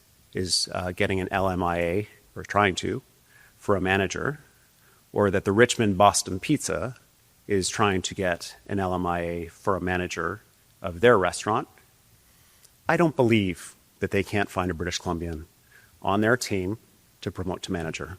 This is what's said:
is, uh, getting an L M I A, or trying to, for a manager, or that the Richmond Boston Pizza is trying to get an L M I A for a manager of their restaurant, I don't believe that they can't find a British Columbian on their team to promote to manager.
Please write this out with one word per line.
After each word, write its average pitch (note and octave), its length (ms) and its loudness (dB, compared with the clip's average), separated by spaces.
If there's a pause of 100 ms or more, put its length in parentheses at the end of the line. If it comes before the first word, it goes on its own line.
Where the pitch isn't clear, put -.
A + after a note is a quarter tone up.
(320)
is, F#2 400 -2
uh, F2+ 180 -4 (100)
getting G2 200 0
an F#2 100 -4
L F#2+ 200 0
M F2+ 120 -2
I E2+ 140 0 (160)
A, G#2+ 160 -2 (280)
or F2 80 -12
trying G2 320 2
to, F#2+ 260 -6 (640)
for G2+ 120 2
a F#2 40 0 (120)
manager, G2 480 -2 (720)
or G#2 180 4
that F#2 140 0
the G2 200 2
Richmond G#2 340 2
Boston G2 420 4
Pizza A2 540 -4 (520)
is F#2+ 220 0
trying G2+ 400 2
to - 60 -12
get F2+ 420 -4 (160)
an G2+ 60 -2
L F#2 160 -2
M F2+ 120 -2
I F2 140 -2
A E2+ 260 -6 (180)
for G2 120 2
a F2 40 -4 (120)
manager F2+ 500 -4 (380)
of F2 200 -8
their A#2 180 8
restaurant, G#2 500 0 (1200)
I D#3+ 80 2
don't E3 260 2
believe G#2+ 360 2 (420)
that F#2 120 -4
they G2 200 2
can't G2+ 240 -2
find F2+ 140 0
a E2 100 -6
British F2 220 -6
Columbian E2 440 -6 (540)
on G2 200 0
their A2+ 180 4
team G2 400 -4 (420)
to G2+ 100 -8
promote F2+ 340 -6
to - 80 -8
manager. D#2+ 460 -6